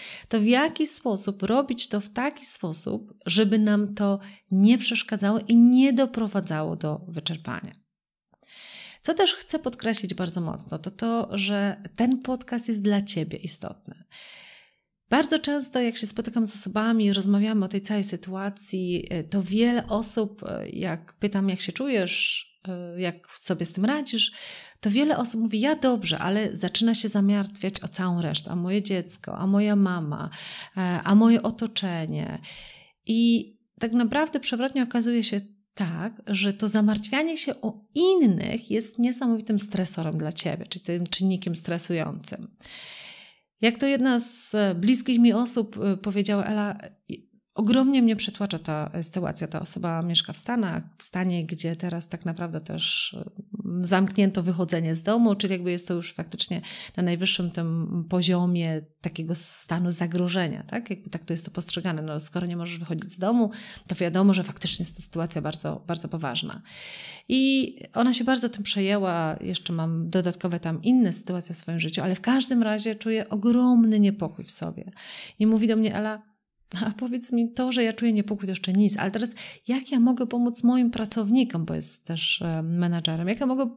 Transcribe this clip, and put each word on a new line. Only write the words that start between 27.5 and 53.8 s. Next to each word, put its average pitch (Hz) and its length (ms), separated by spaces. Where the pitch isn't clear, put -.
o 175 60
całą 180 340
resztę, 151 280
a 175 60
moje 185 260
dziecko, 180 560
a 190 80
moja 208 300
mama, 165 540
e, 180 280
a 196 100
moje 226 280
otoczenie. 175 960
I 233 460
tak 226 120
naprawdę 269 480
przewrotnie 262 420
okazuje 240 420
się 202 160
tak, 175 520
że 202 260
to 208 160
zamartwianie 214 680
się - 240
o - 240
innych 294 760
jest 220 280
niesamowitym 233 600
stresorem 170 600
dla 156 140
ciebie, 170 340
czy 180 140
tym 175 260
czynnikiem 185 480
stresującym. - 1000
Jak 233 180
to - 80
jedna 254 340
z, - 340
e, 202 200
bliskich 233 440
mi 233 140
osób, 233 520
e, 196 120
powiedziała: 202 480
„Ela, 208 340
i-, - 220
ogromnie 262 480
mnie 226 140
przytłacza 202 420
ta, 151 340
e, 170 120
sytuacja”. 160 440
Ta 160 120
osoba 170 420
mieszka 170 300
w - 60
Stanach, 190 440
w - 60
stanie, 180 420
gdzie 165 300
teraz 170 320
tak - 160
naprawdę 165 360
też, - 580
e, - 120